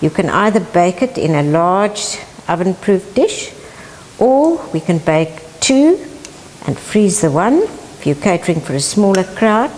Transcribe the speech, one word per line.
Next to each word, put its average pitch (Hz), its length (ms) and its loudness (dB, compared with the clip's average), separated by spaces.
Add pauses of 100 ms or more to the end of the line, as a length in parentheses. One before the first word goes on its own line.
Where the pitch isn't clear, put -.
You 156 100 2
can 165 200 -2
either 208 300 2
bake 175 420 0
it - 160 -4
in 156 160 0
a 147 80 2
large 180 760 0 (300)
oven-proof 180 640 0
dish, - 380 0 (680)
or 285 420 2 (120)
we 160 80 -2
can 170 180 0
bake 160 440 0 (180)
two 294 380 4 (680)
and 139 120 -4
freeze 208 420 0
the 160 100 2
one 214 320 2
if - 440 -8
you're 147 100 0
catering 170 440 0
for 147 140 -8
a 139 60 -2
smaller 190 440 2
crowd. 220 540 0